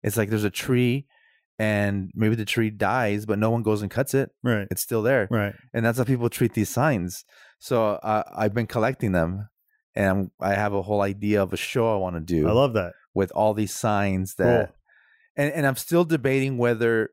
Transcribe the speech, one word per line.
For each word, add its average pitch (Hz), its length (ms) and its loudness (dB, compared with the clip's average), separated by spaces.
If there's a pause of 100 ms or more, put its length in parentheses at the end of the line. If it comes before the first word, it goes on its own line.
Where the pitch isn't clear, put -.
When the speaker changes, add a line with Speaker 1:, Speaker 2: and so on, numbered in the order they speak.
Speaker 1:
It's 104 140 0
like 101 120 0
there's 107 140 0
a 104 60 2
tree, 123 580 0 (500)
and 101 560 0
maybe 110 220 2
the 110 100 -4
tree 110 240 0
dies, 104 560 0
but 104 140 0
no 110 100 2
one 117 140 0
goes 107 180 0
and 101 80 -4
cuts - 240 -4
it. 135 160 0 (140)
Speaker 2:
Right. 107 260 0
Speaker 1:
It's - 120 -4
still 113 200 -2
there. 113 300 2
Speaker 2:
Right. 104 240 -2 (180)
Speaker 1:
And 117 120 0
that's 117 120 2
how 127 60 0
people 120 260 0
treat - 240 0
these 104 160 0
signs. 117 540 -2 (360)
So, 113 340 0
uh, 107 300 -2 (120)
I've 104 180 0
been 113 140 -2
collecting 117 460 0
them, 90 360 0 (460)
and 101 140 2
I'm, 95 300 0
I 98 160 0
have 104 180 0
a 98 100 0
whole 104 180 0
idea 101 400 0
of 95 120 0
a 90 40 -4
show 113 360 0
I 101 40 0
wanna 90 240 -4
do 80 260 2
Speaker 2:
I 85 40 2
love 127 220 4
that. 90 200 -2 (220)
Speaker 1:
with 95 160 0
all 107 240 0
these 107 180 -2
signs 98 600 -2
that, 87 320 2
Speaker 2:
Cool. - 80 -20 (640)
Speaker 1:
and, 143 160 -2
and 151 120 -2
I'm 135 120 0
still 170 280 0
debating 135 540 0
whether 117 540 2